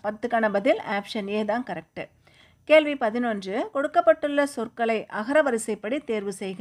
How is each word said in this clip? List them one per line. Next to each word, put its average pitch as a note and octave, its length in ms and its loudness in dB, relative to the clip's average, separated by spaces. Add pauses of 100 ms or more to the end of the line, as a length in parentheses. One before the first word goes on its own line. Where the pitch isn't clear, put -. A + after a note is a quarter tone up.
பத்துக்கான A3+ 480 -2
பதில் A#3 280 2 (160)
ஆப்ஷன் G3+ 320 -6
ஏ G#3 180 -2
தான் A#3 220 -2
கரெக்ட். D#3+ 340 -10 (680)
கேள்வி D4+ 260 6
பதினொன்று, G#3+ 600 -2 (160)
கொடுக்கப்பட்டுள்ள D4+ 720 2
சொற்களை A3+ 520 -2 (220)
அகர B3+ 180 0 (100)
வரிசைப்படி A3+ 560 -2
தேர்வு G3+ 300 -4
செய்க F#3+ 280 -8